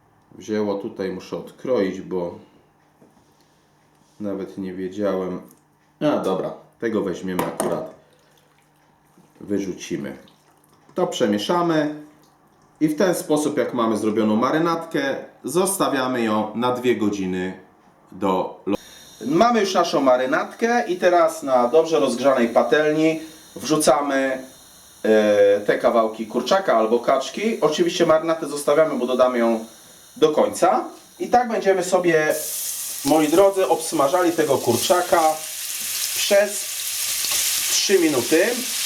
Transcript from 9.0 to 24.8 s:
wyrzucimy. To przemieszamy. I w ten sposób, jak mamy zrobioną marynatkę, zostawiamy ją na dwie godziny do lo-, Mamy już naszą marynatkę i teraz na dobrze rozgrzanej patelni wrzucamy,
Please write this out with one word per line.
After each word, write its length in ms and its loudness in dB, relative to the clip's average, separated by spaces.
wyrzucimy. 760 -6
To 120 -2
przemieszamy. 960 -2
I 40 4
w 100 -4
ten 160 2
sposób, 440 -2
jak 160 -2
mamy 220 0
zrobioną 400 0
marynatkę, 800 0
zostawiamy 800 0
ją 320 0
na 180 0
dwie 240 0
godziny 640 -2
do 540 -2
lo-, 100 0
Mamy 340 4
już 140 -2
naszą 260 2
marynatkę 880 2
i 80 -2
teraz 460 2
na 260 2
dobrze 320 4
rozgrzanej 480 2
patelni 720 2
wrzucamy, 880 0